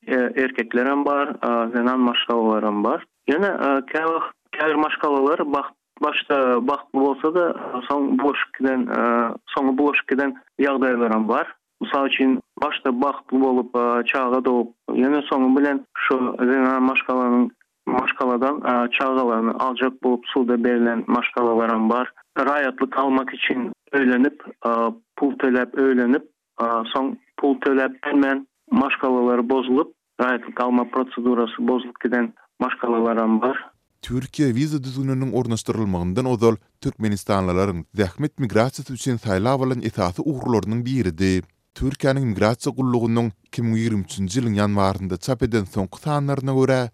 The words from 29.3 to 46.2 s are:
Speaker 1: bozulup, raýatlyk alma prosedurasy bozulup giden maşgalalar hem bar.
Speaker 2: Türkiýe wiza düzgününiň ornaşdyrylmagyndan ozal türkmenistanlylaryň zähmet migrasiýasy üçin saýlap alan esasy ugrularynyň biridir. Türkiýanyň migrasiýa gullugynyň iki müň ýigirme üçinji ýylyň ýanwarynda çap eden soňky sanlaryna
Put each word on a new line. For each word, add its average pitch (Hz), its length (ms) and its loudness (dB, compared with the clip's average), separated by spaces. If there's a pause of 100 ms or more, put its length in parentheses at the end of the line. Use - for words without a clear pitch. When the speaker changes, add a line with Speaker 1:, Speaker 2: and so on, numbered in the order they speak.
Speaker 1:
bozulup, 131 440 0 (280)
raýatlyk 123 420 -2
alma 123 260 2
prosedurasy 120 760 -2
bozulup 123 360 -2
giden 117 300 0 (260)
maşgalalar 117 640 0
hem 110 200 2
bar. 135 160 0 (440)
Speaker 2:
Türkiýe 131 520 -2
wiza 147 300 -2
düzgününiň 131 560 -4
ornaşdyrylmagyndan 110 840 -2
ozal 117 300 4 (260)
türkmenistanlylaryň 98 1000 0 (100)
zähmet 104 460 -2
migrasiýasy 131 540 0
üçin 123 240 -4
saýlap 113 440 0
alan 131 200 -2
esasy 98 400 -2
ugrularynyň 120 640 -2
biridir. 95 580 0 (340)
Türkiýanyň 135 540 0
migrasiýa 107 460 0
gullugynyň 117 500 0 (200)
iki - 140 -8
müň 113 160 0
ýigirme 110 280 0
üçinji 98 340 -4
ýylyň 113 180 0
ýanwarynda 98 680 0
çap 127 180 -2
eden 113 300 0
soňky 95 280 -6
sanlaryna 139 560 -2